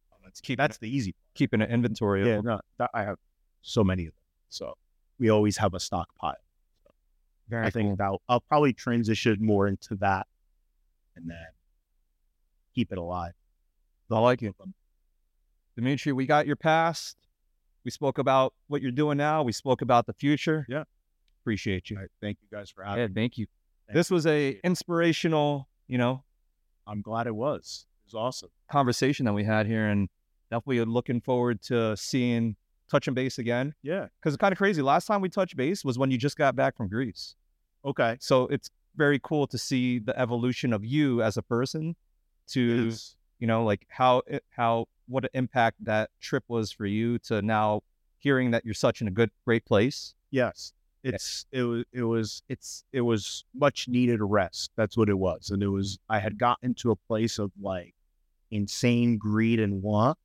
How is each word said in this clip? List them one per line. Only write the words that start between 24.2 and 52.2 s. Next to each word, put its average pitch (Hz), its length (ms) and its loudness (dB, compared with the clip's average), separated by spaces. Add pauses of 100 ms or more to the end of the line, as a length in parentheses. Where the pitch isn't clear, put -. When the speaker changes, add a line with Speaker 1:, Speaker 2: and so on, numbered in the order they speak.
Speaker 2:
a 143 360 0
inspirational, 160 1040 0 (200)
you 127 100 -4
know. 123 260 0 (640)
Speaker 1:
I'm 104 140 -8
glad 113 260 -4
it 113 80 -4
was. 120 500 -6 (180)
It - 40 -20
was - 60 -20
awesome. 113 360 -6 (220)
Speaker 2:
Conversation 135 540 2
that 107 80 2
we 104 100 0
had 107 220 2
here, 110 240 0
and 101 180 2 (440)
definitely 117 340 0
looking 120 340 0
forward 123 440 0
to 113 340 0
seeing, 117 580 0 (340)
touching 143 240 0
base 127 260 -2
again. 123 420 -2
Speaker 1:
Yeah. 151 260 -6 (140)
Speaker 2:
'Cause 156 140 0
it's - 40 -6
kinda 196 160 2
crazy. 196 260 2
Last 139 240 2
time 208 140 0
we 185 80 -2
touched 185 300 -2
base 147 260 -2
was 127 140 -2
when 135 140 2
you 131 60 0
just 139 200 -2
got 135 180 2
back 135 220 0
from 117 100 -4
Greece. 110 480 -6 (480)
Speaker 1:
Okay. 123 380 0
Speaker 2:
So 127 260 4
it's - 220 -4 (260)
very 143 280 4
cool 147 240 0
to 127 100 -6
see 123 420 0
the 113 180 -4
evolution 123 540 0
of 104 140 -2
you 131 360 2
as 110 140 0
a 117 60 -4
person 156 540 -4 (540)
to, 120 360 2
Speaker 1:
Yes. 110 320 -8 (220)
Speaker 2:
you 120 80 -4
know, 113 180 2
like, 104 240 0
how 127 380 4
it, 143 240 -8
how, 117 340 0 (220)
what 127 180 -4
an - 80 -6
impact 120 500 0
that 107 260 0 (120)
trip - 260 -4
was 117 240 -4
for - 140 -8
you 113 340 0
to 107 220 -4
now 107 400 2 (380)
hearing 131 320 2
that 113 120 0
you're 110 100 -6
such - 280 0
in 110 80 -2
a - 20 -4
good, 110 180 2 (140)
great 117 220 2
place. 117 500 0 (160)
Speaker 1:
Yes. 123 400 -2 (300)
Speaker 2:
Yeah. 131 140 -4
Speaker 1:
It's, - 360 -10
it 127 120 -2
was, 117 280 -2
it 123 120 -4
was, 113 440 -2